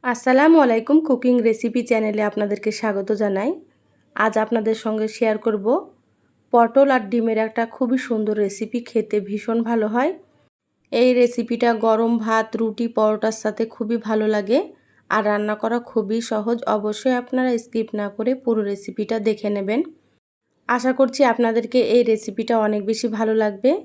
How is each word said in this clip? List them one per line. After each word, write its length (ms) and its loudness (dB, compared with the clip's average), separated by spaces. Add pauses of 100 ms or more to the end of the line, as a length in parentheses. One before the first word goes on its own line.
(120)
আসসালামু 520 4
আলাইকুম, 420 2
কুকিং 280 2 (120)
রেসিপি 420 0
চ্যানেলে 420 0
আপনাদেরকে 400 -2 (100)
স্বাগত 280 -2 (140)
জানাই। 280 0 (640)
আজ 180 0 (100)
আপনাদের 400 -2
সঙ্গে 240 -2
শেয়ার 300 0
করব 280 -2 (880)
পটল 440 6
আর 140 0
ডিমের 360 0
একটা 180 -2 (120)
খুবই 300 0
সুন্দর 280 -2 (100)
রেসিপি, 340 -6 (100)
খেতে 280 -2 (120)
ভীষণ 300 -4 (100)
ভালো 260 0
হয়। 160 2 (840)
এই 180 4 (100)
রেসিপিটা 500 2 (140)
গরম 280 2 (120)
ভাত, 220 0 (120)
রুটি, 280 -2 (100)
পরোটার 460 0
সাথে 200 -4 (120)
খুবই 220 -4 (120)
ভালো 260 0
লাগে 240 0 (520)
আর 200 2
রান্না 320 -2
করা 160 -2 (120)
খুবই 280 -2 (120)
সহজ। 280 -2 (180)
অবশ্যই 460 -2
আপনারা 280 -2 (140)
স্কিপ 240 -6 (120)
না 80 -4
করে 240 -4 (100)
পুরো 180 0 (100)
রেসিপিটা 460 -6 (120)
দেখে 220 -2
নেবেন। 300 -2 (880)
আশা 240 0
করছি 320 2
আপনাদেরকে 540 2 (160)
এই 160 6
রেসিপিটা 440 -2 (120)
অনেক 140 0 (100)
বেশি 180 -4
ভালো 340 -2
লাগবে। 300 0 (120)